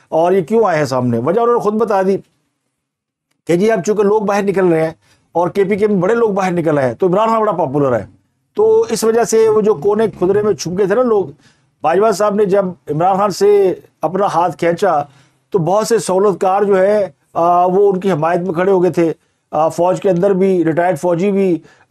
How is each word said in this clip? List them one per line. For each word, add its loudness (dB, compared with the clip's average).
और 2
ये 0
क्यों 0
आए 0
हैं 0
सामने, -2
वजह -2
उन्होंने 0
खुद -2
बता 0
दी 0
कि 2
जी 0
अब 0
चूँकि 0
लोग 2
बाहर -2
निकल 0
रहे 2
हैं -4
और 0
केपीके 0
में 0
बड़े 0
लोग 0
बाहर -2
निकल 0
आए 0
हैं, -2
तो -2
इमरान 2
खान 0
बड़ा 0
पॉपुलर 0
है। -4
तो 2
इस -4
वजह 2
से 2
वो 2
जो 2
कोने 0
खुदरे -2
में 0
छुप -8
गए 0
थे -2
ना 0
लोग, -2
बाजवा 2
साहब 0
ने 0
जब -2
इमरान 0
खान 0
से 2
अपना -2
हाथ 0
खींचा, -2
तो 0
बहुत 0
से 2
सहूलतकार 0
जो 2
है, 0
आ, 2
वो 2
उनकी -2
हमायत 0
में -2
खड़े 2
हो 2
गए 2
थे। 0
आ, 0
फौज -2
के -2
अंदर 2
भी, 0
रिटायर्ड 0
फौजी -2
भी, 0